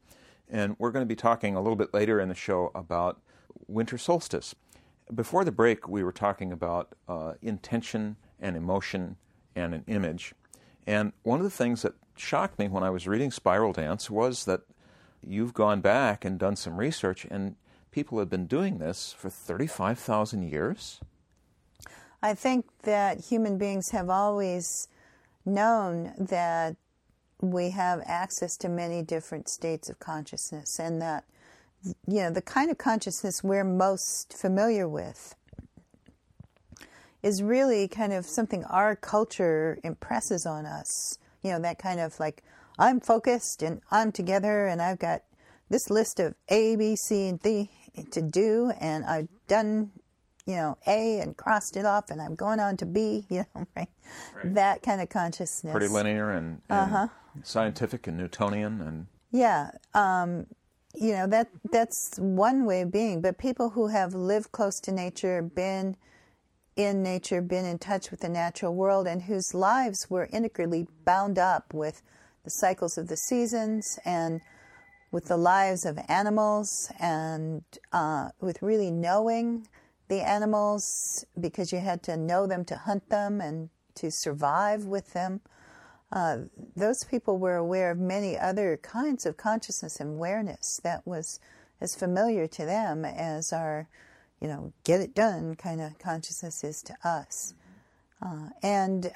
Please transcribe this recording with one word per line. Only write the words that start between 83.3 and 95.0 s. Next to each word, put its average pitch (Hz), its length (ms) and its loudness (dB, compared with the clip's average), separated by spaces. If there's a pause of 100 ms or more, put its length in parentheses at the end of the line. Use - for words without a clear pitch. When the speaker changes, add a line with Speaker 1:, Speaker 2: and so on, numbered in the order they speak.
Speaker 2:
and 160 280 -6 (260)
to 165 140 -6
survive 165 760 0
with 196 280 -4
them. 185 280 -4 (720)
Uh, 160 260 0 (380)
those 214 280 0
people 220 340 0
were 185 200 2
aware 175 340 2
of 175 60 -2
many 185 400 0
other 190 400 0
kinds 262 480 -4
of 160 100 -2
consciousness 214 640 -4
and 151 120 -6
awareness 180 720 -4
that 175 220 -4
was 165 340 -8 (420)
as - 140 -6
familiar 185 520 2
to 160 180 -8
them 170 380 -2
as 160 480 -6
our, 160 380 -4 (500)
you 151 80 -6
know, - 240 -8 (140)
get 180 160 6